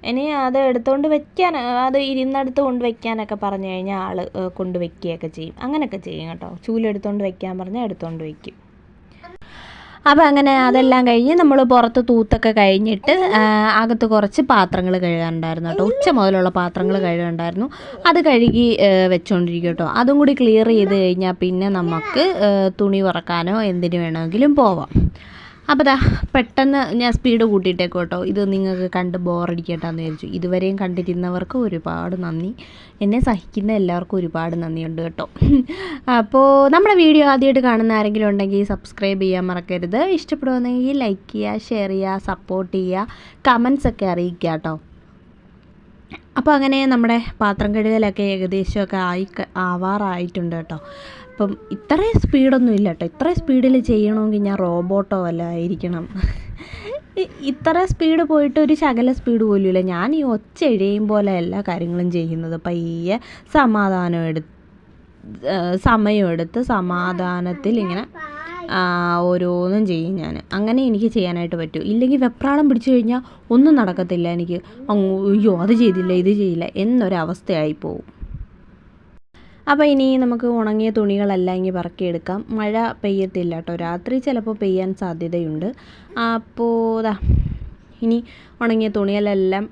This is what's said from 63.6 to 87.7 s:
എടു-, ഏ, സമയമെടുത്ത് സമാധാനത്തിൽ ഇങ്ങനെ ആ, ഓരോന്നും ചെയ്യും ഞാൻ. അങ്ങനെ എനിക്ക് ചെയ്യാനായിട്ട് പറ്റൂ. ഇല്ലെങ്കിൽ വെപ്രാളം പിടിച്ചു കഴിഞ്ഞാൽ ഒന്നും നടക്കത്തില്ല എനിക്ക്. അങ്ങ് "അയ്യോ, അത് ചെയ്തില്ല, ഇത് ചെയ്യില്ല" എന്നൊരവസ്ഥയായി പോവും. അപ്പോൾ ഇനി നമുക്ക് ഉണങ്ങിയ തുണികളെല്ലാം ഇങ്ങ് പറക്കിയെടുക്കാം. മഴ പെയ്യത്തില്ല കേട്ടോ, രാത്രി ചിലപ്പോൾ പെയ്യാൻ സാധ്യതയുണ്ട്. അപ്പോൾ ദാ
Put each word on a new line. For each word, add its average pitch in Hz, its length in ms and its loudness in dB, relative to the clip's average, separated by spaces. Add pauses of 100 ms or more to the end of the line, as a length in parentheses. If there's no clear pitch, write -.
എടു-, 156 140 -6 (1120)
ഏ, - 20 -2 (320)
സമയമെടുത്ത് 208 760 0 (120)
സമാധാനത്തിൽ 180 1000 -4 (100)
ഇങ്ങനെ 185 200 -6 (680)
ആ, 190 80 -2 (400)
ഓരോന്നും 180 640 0
ചെയ്യും 170 300 -4
ഞാൻ. 156 260 -8 (100)
അങ്ങനെ 220 300 0
എനിക്ക് 226 240 0
ചെയ്യാനായിട്ട് 175 500 -2
പറ്റൂ. 160 240 -6
ഇല്ലെങ്കിൽ 254 400 0
വെപ്രാളം 277 480 0
പിടിച്ചു 262 220 2
കഴിഞ്ഞാൽ 247 320 2 (280)
ഒന്നും 269 240 6
നടക്കത്തില്ല 180 540 0
എനിക്ക്. 170 300 -4 (320)
അങ്ങ് 196 200 2 (180)
"അയ്യോ, 202 280 4
അത് 185 160 2
ചെയ്തില്ല, 185 400 2
ഇത് 180 200 2
ചെയ്യില്ല" 185 440 0
എന്നൊരവസ്ഥയായി 175 1040 -2
പോവും. - 260 -10 (1600)
അപ്പോൾ 294 160 4
ഇനി 269 320 2
നമുക്ക് 240 300 -2
ഉണങ്ങിയ 220 440 -2
തുണികളെല്ലാം 202 640 0
ഇങ്ങ് 185 160 -4
പറക്കിയെടുക്കാം. 175 800 -6
മഴ 214 240 -4 (180)
പെയ്യത്തില്ല 190 640 -4
കേട്ടോ, 170 220 -8
രാത്രി 175 420 -6
ചിലപ്പോൾ 226 440 -4
പെയ്യാൻ 190 320 -2
സാധ്യതയുണ്ട്. 170 720 -6 (500)
അപ്പോൾ 233 560 -4 (280)
ദാ 220 120 -2 (880)